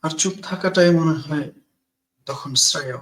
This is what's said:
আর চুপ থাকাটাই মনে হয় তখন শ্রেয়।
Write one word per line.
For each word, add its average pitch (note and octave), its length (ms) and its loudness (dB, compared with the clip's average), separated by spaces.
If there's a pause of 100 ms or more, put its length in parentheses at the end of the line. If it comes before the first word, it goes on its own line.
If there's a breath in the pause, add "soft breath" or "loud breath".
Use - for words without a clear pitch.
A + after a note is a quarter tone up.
আর D#3+ 80 -2 (100)
চুপ F#3+ 220 -2
থাকাটাই F3+ 560 4
মনে D#3+ 240 2
হয় D3 240 -4 (800)
তখন C#3 280 -10
শ্রেয়। C3 460 0